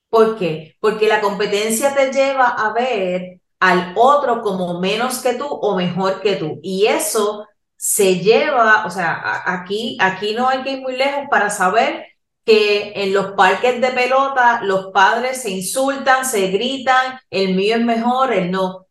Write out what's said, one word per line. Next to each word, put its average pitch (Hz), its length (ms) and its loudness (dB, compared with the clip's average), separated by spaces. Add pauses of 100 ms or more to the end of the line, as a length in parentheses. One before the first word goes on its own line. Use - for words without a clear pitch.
¿Por 220 280 4
qué? 156 420 -6
Porque 214 280 0
la 214 140 2
competencia 208 760 0
te 269 160 2
lleva 269 380 2
a 220 240 -2
ver 185 680 -4 (200)
al 180 360 2
otro 247 460 4
como 185 380 -4
menos 220 400 -2
que 247 160 0
tú 277 100 -6
o 208 300 -2
mejor 185 460 -2
que 196 140 0
tú. 151 260 -6
Y 190 260 0
eso 247 600 -2 (300)
se 185 420 2
lleva, 233 680 4
o 180 40 -6
sea, 185 240 -4
a-, - 480 -6
aquí, 214 400 -6
aquí 190 340 -2
no 254 140 0
hay 262 140 -2
que 269 100 -6
ir 262 80 -8
muy 262 160 -8
lejos 285 340 -2
para 208 180 2
saber 220 560 0 (400)
que 208 500 2
en 196 180 -4
los 196 200 0
parques 202 460 2
de 254 120 2
pelota 254 720 2
los 190 300 -2
padres 233 480 2
se 220 80 -8
insultan, 262 760 0
se 190 240 0
gritan, 254 680 -2 (120)
"el 190 240 -2
mío 208 220 0
es 233 80 0
mejor, 240 480 0
el 180 180 -2
no". 185 400 -4